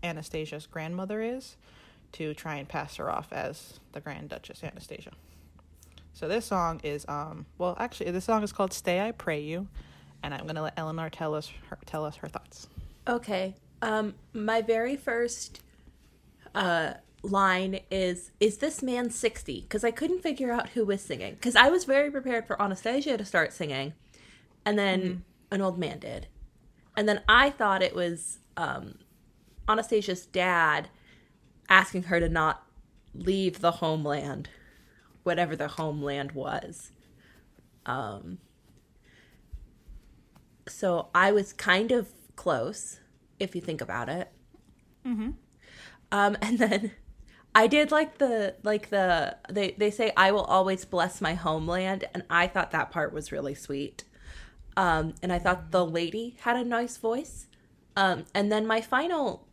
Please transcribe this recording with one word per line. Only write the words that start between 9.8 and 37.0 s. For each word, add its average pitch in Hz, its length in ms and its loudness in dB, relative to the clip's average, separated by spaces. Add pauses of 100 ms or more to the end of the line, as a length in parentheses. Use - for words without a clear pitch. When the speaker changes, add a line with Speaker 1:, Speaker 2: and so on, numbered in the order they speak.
Speaker 1:
and 147 120 -6
I'm - 120 -8
gonna 156 160 -6
let 156 140 -6
Eleanor 160 340 -6
tell 156 240 -4
us 151 160 -6 (200)
her, - 160 -14
tell 156 180 -6
us 147 120 -8
her 151 120 -12
thoughts. - 400 -16 (400)
Speaker 2:
Okay. 202 460 -2 (280)
Um, 214 320 -2 (180)
my 220 300 0
very 233 340 0
first, 240 680 -4 (920)
uh, 170 400 2 (280)
line 190 580 2 (100)
is, 180 400 -2 (100)
"Is 214 180 4
this 311 240 -2
man 247 280 -2
sixty?" 160 580 -4
'Cause 208 160 -2
I 233 60 4
couldn't 330 320 -2
figure 269 300 -2
out 233 180 -2
who 233 140 0
was 196 180 0
singing. 101 380 -8
'Cause - 160 2
I 247 140 8
was 359 140 0
very 277 260 2
prepared 254 360 -4
for - 160 -6
Anastasia 240 540 -2
to 208 80 -4
start 175 280 0
singing, 143 420 -6 (680)
and 208 140 2
then 190 220 2
Speaker 1:
Mm-hmm. 180 560 -6
Speaker 2:
an 196 40 0
old 185 180 0
man 156 200 -4
did. - 300 -10 (680)
And 208 120 2
then 208 200 2
I 254 220 8
thought 202 320 2
it - 140 0
was, 170 420 -4 (180)
um, - 420 -6 (680)
Anastasia's 214 580 0
dad 170 640 2 (800)
asking 190 360 6
her 175 140 2
to 170 100 2
not 160 380 0 (480)
leave 185 460 0
the 170 120 4
homeland, 147 760 -2 (760)
whatever 170 300 0
the 147 140 -4
homeland 143 640 -4
was. - 580 -8 (920)